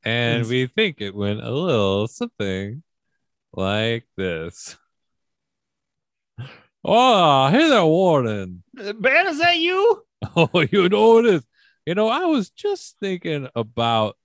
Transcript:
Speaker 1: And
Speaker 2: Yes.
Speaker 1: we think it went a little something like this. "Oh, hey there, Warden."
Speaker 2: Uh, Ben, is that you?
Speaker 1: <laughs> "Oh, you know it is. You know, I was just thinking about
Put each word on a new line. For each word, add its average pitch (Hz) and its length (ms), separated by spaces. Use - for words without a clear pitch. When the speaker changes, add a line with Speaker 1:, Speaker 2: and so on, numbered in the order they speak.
Speaker 1:
And 117 380
Speaker 2:
Yes. 110 60
Speaker 1:
we 127 180
think 185 340
it 98 140
went 101 280
a 117 80
little 110 580
something 101 760
like 107 540
this. 87 600
"Oh, 180 640
hey 285 200
there, 226 160
Warden." 123 760
Speaker 2:
Uh, 208 160
Ben, 262 320
is 311 120
that 349 200
you? 370 460
Speaker 1:
<laughs> - 140
"Oh, 165 120
you 185 180
know 220 300
it 233 80
is. 175 200
You 170 80
know, 214 140
I 285 180
was 285 240
just - 500
thinking 175 540
about 113 720